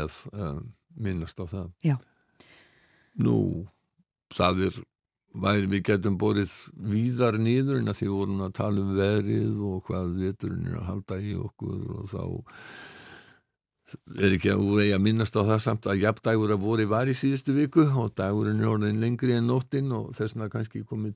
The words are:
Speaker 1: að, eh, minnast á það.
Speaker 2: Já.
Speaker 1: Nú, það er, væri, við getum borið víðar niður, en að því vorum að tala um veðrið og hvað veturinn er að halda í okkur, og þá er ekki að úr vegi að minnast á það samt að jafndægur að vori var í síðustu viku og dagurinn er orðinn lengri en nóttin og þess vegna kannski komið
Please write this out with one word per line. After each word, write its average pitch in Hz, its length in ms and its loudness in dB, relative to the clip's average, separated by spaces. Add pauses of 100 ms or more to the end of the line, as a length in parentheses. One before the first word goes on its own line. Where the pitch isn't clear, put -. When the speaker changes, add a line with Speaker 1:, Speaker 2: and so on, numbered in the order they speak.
Speaker 1:
að, - 260 -12
eh, 82 260 -6 (380)
minnast 92 400 -4
á 95 80 -8
það. 90 280 -8 (120)
Speaker 2:
Já. 143 140 2 (1200)
Speaker 1:
Nú, 101 480 2 (640)
það 92 380 2
er, - 120 -14 (540)
væri, 98 320 2
við 98 140 2 (100)
getum 98 240 2
borið 101 560 0
víðar 113 640 0
niður, 127 460 2
en 107 100 0
að - 80 -6
því 101 160 0
vorum 98 240 0
að 95 160 -4
tala 104 240 0
um 98 160 0
veðrið 104 640 2
og 95 240 -4
hvað 90 320 -4
veturinn 92 560 -4
er 82 80 -6
að 90 80 -6
halda 95 320 -8
í 104 160 -6
okkur, 95 480 -8 (160)
og 104 80 -10
þá 92 160 -8 (1900)
er 98 160 4
ekki 101 160 2
að 98 140 2
úr 101 160 4
vegi 104 160 4
að 98 80 2
minnast 110 320 2
á 104 80 4
það 110 180 2
samt 110 240 -2
að 98 140 0
jafndægur 107 560 2
að 98 80 -2
vori 110 240 2
var 113 180 2
í 131 80 0
síðustu 135 400 0
viku 151 320 4
og 127 300 0
dagurinn 107 480 0
er 110 80 4
orðinn 107 260 2
lengri 120 380 2
en 117 100 2
nóttin 131 460 0
og 110 240 -6
þess 110 160 -4
vegna 110 160 -6
kannski 110 340 -6
komið 107 340 -6